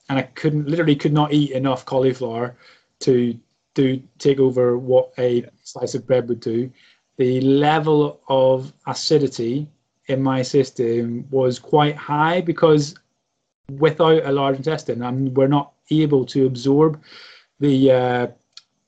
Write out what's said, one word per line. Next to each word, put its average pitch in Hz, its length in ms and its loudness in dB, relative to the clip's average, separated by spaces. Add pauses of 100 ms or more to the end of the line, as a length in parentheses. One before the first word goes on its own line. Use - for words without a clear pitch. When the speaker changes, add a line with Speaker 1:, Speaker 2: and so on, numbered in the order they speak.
(100)
Speaker 1:
and 135 80 0
I 131 40 0
couldn't, 151 460 -4
literally 156 280 2
could 151 180 -2
not 151 180 2
eat 147 200 0
enough 135 340 -4
cauliflower 127 720 -4 (440)
to 120 380 0 (360)
do, 131 280 0 (160)
take 139 200 0
over 123 400 2
what 127 400 0
a 123 220 0
Speaker 2:
Yeah. 120 80 -8 (140)
Speaker 1:
slice - 320 -8
of 127 120 -10
bread 127 220 0
would 117 120 -6
do. 120 300 -4 (460)
The 127 240 0
level 147 880 2
of 131 440 0 (140)
acidity 139 800 -2 (380)
in 135 160 -2
my 131 200 0
system 120 880 -2
was 127 280 0
quite 147 380 0
high 156 440 -2
because 156 540 2 (840)
without 160 460 2
a 139 80 -4
large 139 240 0
intestine, 135 460 -6
um, 127 320 -4
we're 135 140 2
not 147 240 0 (180)
able 147 360 2
to 135 200 0
absorb 139 560 0 (560)
the, 135 320 2
uh, 123 360 2 (600)